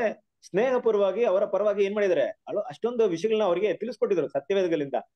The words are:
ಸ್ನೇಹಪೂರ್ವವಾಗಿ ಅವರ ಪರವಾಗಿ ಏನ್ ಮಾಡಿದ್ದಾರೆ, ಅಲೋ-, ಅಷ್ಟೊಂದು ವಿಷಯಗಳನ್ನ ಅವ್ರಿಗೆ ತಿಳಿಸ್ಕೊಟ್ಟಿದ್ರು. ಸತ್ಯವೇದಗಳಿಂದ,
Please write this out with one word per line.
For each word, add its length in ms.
ಸ್ನೇಹಪೂರ್ವವಾಗಿ 840
ಅವರ 200
ಪರವಾಗಿ 400
ಏನ್ 100
ಮಾಡಿದ್ದಾರೆ, 280
ಅಲೋ-, 460
ಅಷ್ಟೊಂದು 400
ವಿಷಯಗಳನ್ನ 360
ಅವ್ರಿಗೆ 300
ತಿಳಿಸ್ಕೊಟ್ಟಿದ್ರು. 540
ಸತ್ಯವೇದಗಳಿಂದ, 680